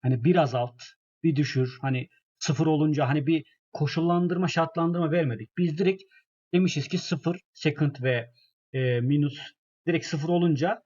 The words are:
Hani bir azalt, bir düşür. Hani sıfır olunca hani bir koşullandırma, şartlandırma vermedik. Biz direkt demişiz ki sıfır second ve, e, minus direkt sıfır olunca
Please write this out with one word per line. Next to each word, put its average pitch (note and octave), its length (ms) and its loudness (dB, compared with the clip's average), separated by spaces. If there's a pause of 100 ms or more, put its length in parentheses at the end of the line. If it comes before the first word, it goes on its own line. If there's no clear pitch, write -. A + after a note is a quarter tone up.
Hani B2+ 220 0
bir E3+ 120 6
azalt, B2+ 460 0 (420)
bir D#3+ 120 2
düşür. C3 460 0
Hani C3 260 -4 (320)
sıfır D#3+ 280 0
olunca D3+ 400 2
hani C#3+ 200 0
bir D#3+ 160 0 (280)
koşullandırma, F3 760 0
şartlandırma E3 640 0
vermedik. C3+ 460 -2
Biz E3 200 0
direkt F#3+ 260 0 (500)
demişiz F3 340 2
ki F3+ 100 -4
sıfır E3+ 420 -4 (140)
second D3 500 -2
ve, B2 280 -2 (420)
e, B2+ 280 0
minus C#3+ 360 0 (500)
direkt E3+ 180 -2
sıfır D#3 240 -4
olunca F3 560 2